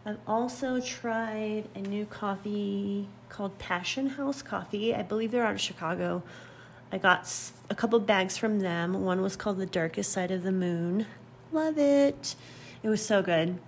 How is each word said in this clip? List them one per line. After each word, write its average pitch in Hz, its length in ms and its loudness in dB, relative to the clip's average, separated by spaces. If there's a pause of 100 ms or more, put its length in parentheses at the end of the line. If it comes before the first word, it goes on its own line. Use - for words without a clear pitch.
I've 208 140 -6 (100)
also 247 520 0
tried 220 960 -4
a 202 40 -10
new 202 260 -2
coffee 202 1000 -2 (220)
called 196 300 -6
Passion 185 500 -2
House 277 320 -4
Coffee. 208 540 -2
I 208 80 -2
believe 214 280 -2
they're 240 140 2
out 208 100 0
of - 60 -4
Chicago. 175 640 -2 (680)
I 190 80 -4
got 180 220 6
s-, - 320 -4 (160)
a 214 60 0
couple 233 240 4
bags 196 380 2
from 214 220 2
them. 180 440 0
One 185 180 2
was 190 140 0
called 202 220 -2
The 190 80 -2
Darkest 180 460 -2
Side 180 200 0
of 185 120 -2
the 190 80 0
Moon. 180 560 2 (440)
Love 311 280 2
it. 285 560 4 (460)
It 220 80 0
was 214 140 2
so 196 200 4
good. 175 440 2